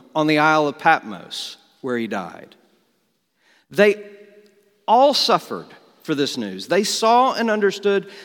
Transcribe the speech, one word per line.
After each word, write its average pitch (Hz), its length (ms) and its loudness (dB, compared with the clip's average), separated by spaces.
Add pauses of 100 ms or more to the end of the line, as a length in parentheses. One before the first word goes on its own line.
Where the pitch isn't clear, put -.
(140)
on 156 140 0
the 151 100 2
Isle 156 300 2
of 139 100 -8
Patmos, - 800 -4 (240)
where 123 180 -6
he 117 80 -4
died. 98 480 -10 (1160)
They 202 380 2 (800)
all 254 280 4
suffered 104 520 -2 (360)
for 160 120 -4
this 139 220 -2
news. 98 320 -8
They 185 160 0
saw 240 480 2
and 226 180 -2
understood 202 600 -2 (140)